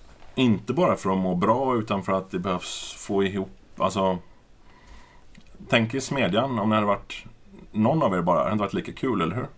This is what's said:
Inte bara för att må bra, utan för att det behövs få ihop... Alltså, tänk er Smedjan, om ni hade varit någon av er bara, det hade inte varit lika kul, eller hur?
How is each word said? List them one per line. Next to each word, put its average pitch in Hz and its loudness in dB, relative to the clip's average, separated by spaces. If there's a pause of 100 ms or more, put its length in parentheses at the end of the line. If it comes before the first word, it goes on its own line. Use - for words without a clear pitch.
(340)
Inte 120 2
bara 160 2
för 98 -2
att 95 2
må 92 0
bra, 120 2
utan 107 -2
för 98 -2
att 95 -2
det 92 -4
behövs - -4
få 98 0
ihop... 95 -2 (280)
Alltså, 92 2 (1500)
tänk 113 2
er 135 -2
Smedjan, 123 0
om 104 0
ni 107 4
hade 107 2
varit - -4 (480)
någon 123 2
av 104 2
er 90 2
bara, 85 2
det 69 4
hade 87 0
inte 107 0
varit 98 -4
lika 90 -4
kul, 117 -2
eller 85 0
hur? 73 -4 (120)